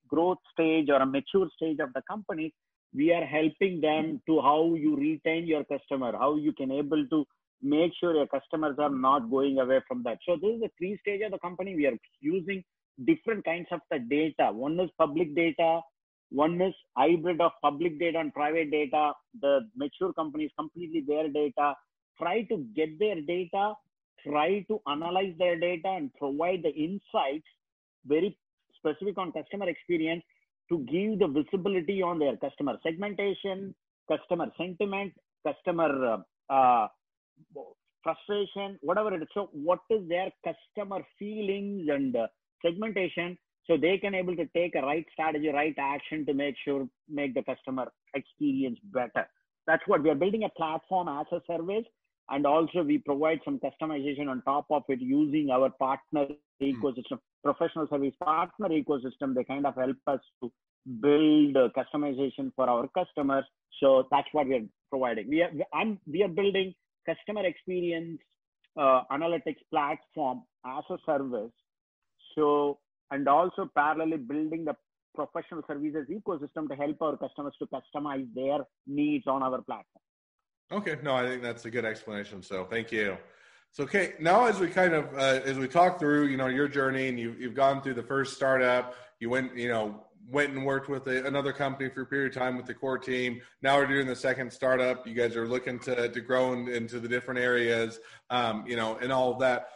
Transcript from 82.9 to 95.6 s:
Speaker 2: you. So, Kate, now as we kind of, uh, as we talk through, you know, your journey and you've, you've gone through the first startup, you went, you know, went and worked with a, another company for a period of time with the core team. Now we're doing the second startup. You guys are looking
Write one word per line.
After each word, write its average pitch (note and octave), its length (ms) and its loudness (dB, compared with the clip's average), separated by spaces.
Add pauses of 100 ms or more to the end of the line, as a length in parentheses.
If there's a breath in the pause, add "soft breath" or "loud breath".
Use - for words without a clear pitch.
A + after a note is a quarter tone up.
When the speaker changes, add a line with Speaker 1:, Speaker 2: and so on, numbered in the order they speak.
Speaker 2:
you. G2+ 260 0 (520 soft breath)
So, C#3+ 140 -6
Kate, F3 360 0
now F#3+ 260 6
as G3+ 140 2
we E3+ 80 2
kind F3+ 260 4
of, C#3+ 200 0
uh, C3+ 300 4
as C3+ 140 -2
we C3 80 -2
talk F3+ 320 6
through, D3 300 4
you C3 80 0
know, C3 100 0
your C3+ 220 0
journey C3+ 400 0
and B2 100 -4
you've, A#2 220 -6
you've B2 160 -8
gone C3+ 260 4
through C3+ 120 -4
the A#2 100 -6
first C3+ 320 -2
startup, B2+ 580 2 (240 loud breath)
you A#2 100 -6
went, B2+ 280 -2
you A#2+ 120 -2
know, G#2+ 360 -2 (240)
went C#3 240 0
and C3+ 120 -6
worked C3+ 240 0
with C3+ 200 -6
a, C3 180 -2
another C#3 260 -2
company C3+ 380 -4
for C3 120 -8
a B2 40 -8
period C#3 220 -2
of C3 120 -8
time B2+ 160 -2
with B2 100 -10
the B2 80 -10
core C3 240 -4
team. B2 420 -4 (220 loud breath)
Now C3+ 140 6
we're C#3 120 4
doing C#3 180 2
the B2+ 80 -2
second B2+ 380 -2
startup. B2+ 560 2
You A2+ 60 -12
guys A#2 200 2
are A#2 140 -2
looking B2 320 -4